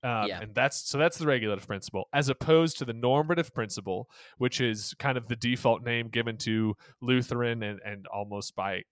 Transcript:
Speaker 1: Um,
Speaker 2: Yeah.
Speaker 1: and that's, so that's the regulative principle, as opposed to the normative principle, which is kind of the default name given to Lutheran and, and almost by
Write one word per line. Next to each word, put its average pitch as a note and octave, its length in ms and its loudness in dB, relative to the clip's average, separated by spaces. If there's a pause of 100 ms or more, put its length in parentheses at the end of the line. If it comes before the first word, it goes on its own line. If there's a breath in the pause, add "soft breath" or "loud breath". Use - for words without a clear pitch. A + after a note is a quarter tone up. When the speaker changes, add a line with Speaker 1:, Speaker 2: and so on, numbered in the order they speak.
Speaker 1:
Um, A2+ 240 0
Speaker 2:
Yeah. F#2 140 -6
Speaker 1:
and G#2+ 140 -12
that's, C3 340 0
so C#3 100 -2
that's E3 200 4
the D#3+ 80 -2
regulative A2 400 2
principle, G2 460 -6
as C#3+ 160 2
opposed D#3+ 500 4
to C#3 60 -4
the A#2+ 80 -6
normative D3+ 640 2
principle, G2+ 560 -4 (280 loud breath)
which B2 220 0
is A2 380 0
kind C3+ 180 0
of A#2 120 -6
the A#2+ 80 -2
default A#2+ 480 2
name A#2 240 -2
given A2+ 300 -2
to A2 380 0 (240 soft breath)
Lutheran A#2+ 640 0
and, G#2 220 -6
and G2+ 240 -10
almost G2+ 480 -8
by G2 360 -4